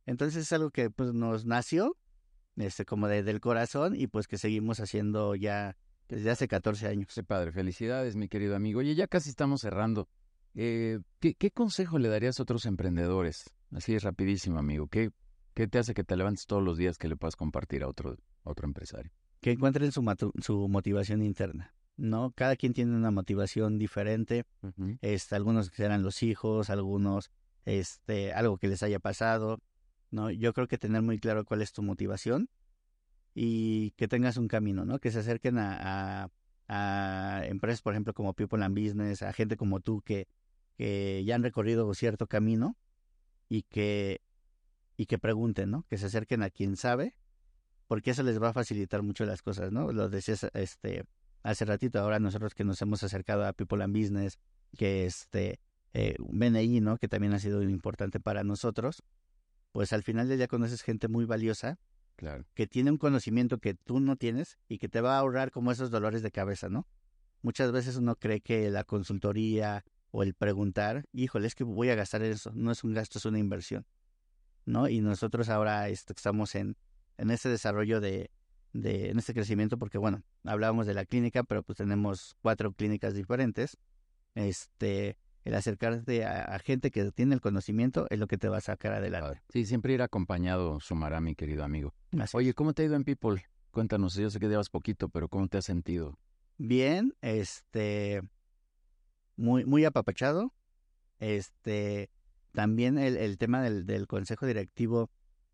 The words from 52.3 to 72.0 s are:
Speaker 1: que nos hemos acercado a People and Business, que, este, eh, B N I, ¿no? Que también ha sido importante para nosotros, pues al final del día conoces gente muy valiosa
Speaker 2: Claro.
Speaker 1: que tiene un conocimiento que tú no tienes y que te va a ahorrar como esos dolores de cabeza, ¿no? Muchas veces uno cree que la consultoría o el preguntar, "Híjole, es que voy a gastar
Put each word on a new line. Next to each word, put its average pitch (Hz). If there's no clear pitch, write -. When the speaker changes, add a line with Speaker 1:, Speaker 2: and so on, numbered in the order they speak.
Speaker 1:
que 107
nos 98
hemos 104
acercado 101
a 98
People 104
and 101
Business, 101
que, 98
este, 92
eh, 107
B -
N 113
I, 117
¿no? 107
Que 123
también 101
ha 101
sido 101
importante 98
para 101
nosotros, 110
pues 101
al 107
final 117
del 135
día 123
conoces 117
gente 113
muy 117
valiosa 113
Speaker 2:
Claro. 73
Speaker 1:
que 110
tiene 131
un 147
conocimiento 123
que 107
tú 120
no 135
tienes 120
y 110
que -
te 117
va 131
a 135
ahorrar 131
como 123
esos 123
dolores 110
de 107
cabeza, 98
¿no? -
Muchas 120
veces 127
uno 120
cree 107
que 110
la 98
consultoría 104
o 110
el 98
preguntar, 104
"Híjole, 123
es 117
que 135
voy 117
a 123
gastar 107